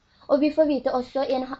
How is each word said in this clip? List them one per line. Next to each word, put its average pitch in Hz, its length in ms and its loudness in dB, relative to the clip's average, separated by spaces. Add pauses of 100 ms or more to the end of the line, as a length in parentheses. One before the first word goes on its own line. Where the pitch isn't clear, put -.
(300)
Og 277 140 4
vi 302 100 2
får 311 160 4
vite 269 240 -2
også 254 320 -4
i 262 100 -2
en 262 140 -2
ha-, 269 100 -12